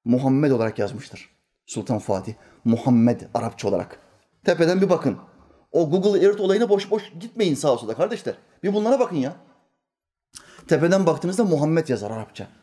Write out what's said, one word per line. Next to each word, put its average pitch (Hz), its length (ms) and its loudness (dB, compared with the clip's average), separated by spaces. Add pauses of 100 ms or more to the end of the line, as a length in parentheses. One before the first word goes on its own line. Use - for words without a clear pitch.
Muhammed 131 460 2
olarak 113 280 0
yazmıştır - 500 -8 (360)
Sultan 107 340 -4
Fatih. 98 340 -4 (320)
Muhammed 117 560 4 (120)
Arapça 113 340 -4
olarak. 95 320 -4 (460)
Tepeden 175 360 2
bir 190 80 2
bakın. 147 280 0 (540)
O 160 180 2
Google 190 360 2
Earth 202 160 2
olayına 196 280 0
boş 196 220 2
boş 214 280 -4
gitmeyin 190 360 -2
sağa 135 220 0
sola 113 180 -8
kardeşler. 175 400 -4 (280)
Bir 196 100 0
bunlara 220 260 2
bakın 202 160 0
ya. 135 200 -2 (1300)
Tepeden 175 380 2
baktığınızda 175 380 0
Muhammed 160 440 0
yazar 104 240 -4
Arapça. 110 360 -12 (160)